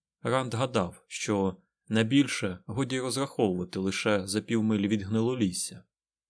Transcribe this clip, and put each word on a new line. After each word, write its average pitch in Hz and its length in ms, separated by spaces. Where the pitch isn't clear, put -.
Ранд 120 320
гадав, 113 540
що 98 500
на 110 160
більше 113 600
годі 131 340
розраховувати 113 800
лише 98 480
за 104 140
півмилі 107 460
від 104 140
гнилолісся. 113 840